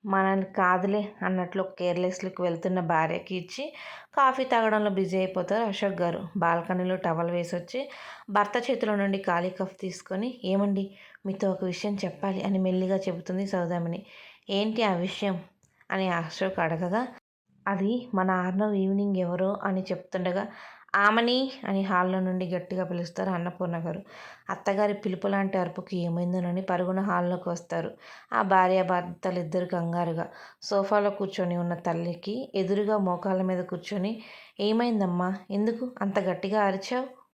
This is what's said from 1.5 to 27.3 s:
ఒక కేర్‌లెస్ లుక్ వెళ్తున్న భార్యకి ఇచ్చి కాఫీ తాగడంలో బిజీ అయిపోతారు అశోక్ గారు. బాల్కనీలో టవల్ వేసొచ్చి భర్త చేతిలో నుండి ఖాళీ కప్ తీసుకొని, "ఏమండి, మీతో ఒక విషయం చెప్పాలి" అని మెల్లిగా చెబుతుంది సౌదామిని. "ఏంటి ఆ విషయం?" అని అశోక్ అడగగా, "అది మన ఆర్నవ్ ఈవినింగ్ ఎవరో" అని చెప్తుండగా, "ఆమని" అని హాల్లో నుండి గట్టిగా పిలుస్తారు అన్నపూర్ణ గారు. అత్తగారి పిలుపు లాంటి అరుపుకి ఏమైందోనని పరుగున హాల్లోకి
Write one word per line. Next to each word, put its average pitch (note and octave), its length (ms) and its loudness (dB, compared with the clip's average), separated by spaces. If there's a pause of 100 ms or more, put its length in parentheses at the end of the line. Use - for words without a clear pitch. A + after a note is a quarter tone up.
ఒక F#3+ 120 -4
కేర్‌లెస్ F3+ 500 0
లుక్ F#3 180 -6
వెళ్తున్న F3+ 380 0
భార్యకి E3+ 560 0
ఇచ్చి F3+ 280 -8 (500)
కాఫీ C4+ 300 4
తాగడంలో A3 460 4
బిజీ F#3+ 280 2
అయిపోతారు F#3+ 460 0
అశోక్ G3 380 0
గారు. E3+ 200 0 (160)
బాల్కనీలో F3+ 580 2
టవల్ E3+ 360 0
వేసొచ్చి F3 500 -4 (480)
భర్త G#3 280 2
చేతిలో A3+ 380 2
నుండి G3 220 2
ఖాళీ F3+ 320 0
కప్ F#3 300 -6
తీసుకొని, F#3+ 640 -6
"ఏమండి, G3 420 2 (400)
మీతో F#3+ 260 0
ఒక F#3 120 -2
విషయం F#3+ 320 -2
చెప్పాలి" F#3+ 480 -4
అని G3 160 2
మెల్లిగా F#3 360 2
చెబుతుంది F#3 520 -2
సౌదామిని. F3 540 -2 (480)
"ఏంటి A3 340 0
ఆ G3+ 100 4
విషయం?" F#3 440 -2 (520)
అని F#3+ 200 0
అశోక్ F3 500 -2
అడగగా, F3 420 0 (640)
"అది G3 480 0
మన F#3+ 180 2
ఆర్నవ్ F#3 440 0
ఈవినింగ్ G3 420 2
ఎవరో" F3+ 460 0
అని F#3 180 0
చెప్తుండగా, F3+ 640 -2 (520)
"ఆమని" A3+ 420 6 (280)
అని G3 180 0
హాల్లో F#3 360 2
నుండి F#3 300 0
గట్టిగా F3+ 340 -4
పిలుస్తారు F3+ 460 -4
అన్నపూర్ణ F3 480 -4
గారు. E3 240 -6 (480)
అత్తగారి G3+ 440 0
పిలుపు G3 340 -2
లాంటి G3 300 2
అరుపుకి F3+ 400 -4
ఏమైందోనని F3 640 0
పరుగున F#3 380 0
హాల్లోకి F3+ 500 0